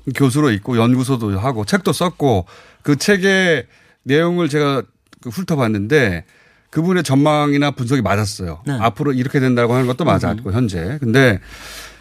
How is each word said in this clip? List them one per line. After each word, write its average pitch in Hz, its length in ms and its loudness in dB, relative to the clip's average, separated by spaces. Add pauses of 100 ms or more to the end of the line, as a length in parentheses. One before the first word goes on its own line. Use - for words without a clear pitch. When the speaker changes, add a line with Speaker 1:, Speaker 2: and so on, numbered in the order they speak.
(160)
Speaker 1:
교수로 139 360 2
있고 113 260 -2
연구소도 120 600 0
하고 110 260 -4
책도 196 280 0
썼고 139 520 0 (380)
그 147 120 2
책의 185 720 2 (380)
내용을 165 460 0
제가 139 340 0 (380)
그 127 80 -12
훑어봤는데 110 960 0 (440)
그분의 175 340 0
전망이나 147 680 2
분석이 127 320 -2
맞았어요. 95 640 -4
Speaker 2:
네. 143 60 -4
Speaker 1:
앞으로 131 400 -2
이렇게 127 260 0
된다고 120 340 2
하는 127 140 2
것도 127 180 -2
맞았고 98 440 -2
Speaker 2:
음흠. 95 60 -2
Speaker 1:
현재. 104 440 -2
근데 120 400 4 (600)